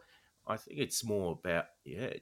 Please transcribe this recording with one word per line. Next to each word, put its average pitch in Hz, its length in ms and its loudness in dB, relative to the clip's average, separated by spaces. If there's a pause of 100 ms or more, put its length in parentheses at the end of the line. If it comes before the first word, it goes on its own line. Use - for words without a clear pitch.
(480)
I 110 100 0
think - 220 -10
it's - 240 0
more 101 300 2
about, 85 320 2 (180)
yeah, 82 380 -6